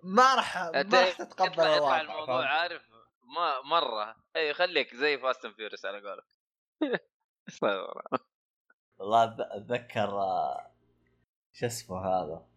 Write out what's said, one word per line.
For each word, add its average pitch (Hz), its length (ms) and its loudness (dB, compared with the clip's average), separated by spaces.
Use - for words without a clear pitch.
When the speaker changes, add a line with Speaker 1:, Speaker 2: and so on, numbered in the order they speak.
Speaker 1:
ما 240 320 6
راح، 226 220 0
ما 175 240 -2
Speaker 2:
أت-، 196 140 2
Speaker 1:
راح 185 220 6
تتقبل - 360 0
Speaker 2:
يطلع، 160 120 2
يطلع 151 120 4
Speaker 1:
الواقع، 147 240 2
Speaker 2:
الموضوع، 156 260 -8
Speaker 1:
فهمت؟ 135 200 0
Speaker 2:
عارف، 160 360 -2
ما، 156 240 0
مرة. 127 560 0
أي، 151 180 0
خليك 165 400 0
زي 139 240 0
Fast 127 180 0
and 113 160 -12
Furious 104 320 -12
على 101 240 -8
قولك. 95 160 -12
<laughs> - 300 -4
استغفر 95 440 -4
الله. - 280 -6
Speaker 1:
والله 110 260 4
أت-، 113 160 -6
أتذكر، 110 680 -4
آه، 92 640 -4
شو - 140 -6
اسمه 95 400 -6
هذا؟ 85 400 -2